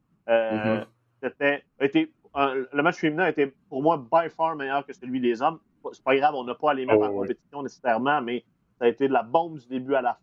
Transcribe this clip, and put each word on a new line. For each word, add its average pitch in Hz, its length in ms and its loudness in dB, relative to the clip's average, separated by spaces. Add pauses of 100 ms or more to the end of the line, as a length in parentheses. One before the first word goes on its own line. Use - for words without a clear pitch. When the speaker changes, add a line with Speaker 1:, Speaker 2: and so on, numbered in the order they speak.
(280)
Speaker 1:
Euh, 113 240 4
Speaker 2:
Mm-hmm. 107 320 0 (380)
Speaker 1:
c'était, 139 420 0 (160)
a 139 40 2
été, 156 280 2 (240)
euh, 135 360 0
le 143 100 0
match 175 140 2
féminin 160 280 -2
a 165 60 0
été, 143 220 0 (160)
pour 135 140 -6
moi, 160 140 2
by 151 320 0
far 160 260 -4
meilleur 139 320 -4
que 135 60 -14
celui 127 280 -6
des 120 220 0
hommes. 160 160 0 (340)
C'est - 120 -18
pas 135 100 2
grave, 147 220 2
on 123 80 -6
n'a 120 100 -6
pas 151 160 0
à 143 40 2
les 131 120 -4
mettre 113 140 6
Speaker 3:
Oh, 104 40 4
Speaker 1:
en 104 40 0
Speaker 3:
ouais. 98 200 -4
Speaker 1:
compétition - 340 -10
nécessairement, 131 580 0
mais 120 240 -6 (340)
ça 123 60 0
a 120 40 6
été 135 200 2
de 135 40 -4
la 123 100 2
bombe 160 360 -2
du 120 80 -20
début 127 280 -4
à 131 80 2
la 131 200 -2